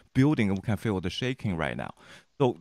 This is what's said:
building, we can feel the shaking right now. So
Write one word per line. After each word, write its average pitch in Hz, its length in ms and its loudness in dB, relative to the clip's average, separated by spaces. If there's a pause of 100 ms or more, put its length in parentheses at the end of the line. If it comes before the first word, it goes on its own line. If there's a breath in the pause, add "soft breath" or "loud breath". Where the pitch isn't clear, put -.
(140)
building, 131 400 4
we 95 60 -2
can 104 160 -2
feel 98 240 -2
the 85 100 -4
shaking 123 460 -4
right 69 200 -2
now. 53 160 -8 (460 soft breath)
So 127 220 2